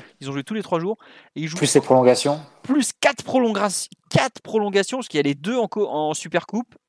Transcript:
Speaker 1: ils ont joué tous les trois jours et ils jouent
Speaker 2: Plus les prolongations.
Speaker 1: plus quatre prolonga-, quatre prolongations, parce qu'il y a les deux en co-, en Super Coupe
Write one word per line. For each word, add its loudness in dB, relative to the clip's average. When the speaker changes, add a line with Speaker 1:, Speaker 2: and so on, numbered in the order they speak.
Speaker 1:
ils -10
ont -8
joué -6
tous -8
les -4
trois -2
jours -6
et -8
ils -6
jouent -8
Speaker 2:
Plus 0
les 8
prolongations. 4
Speaker 1:
plus 0
quatre 0
prolonga-, 0
quatre 0
prolongations, -2
parce -8
qu'il -4
y 2
a 2
les 0
deux -4
en 0
co-, -2
en -2
Super -4
Coupe -6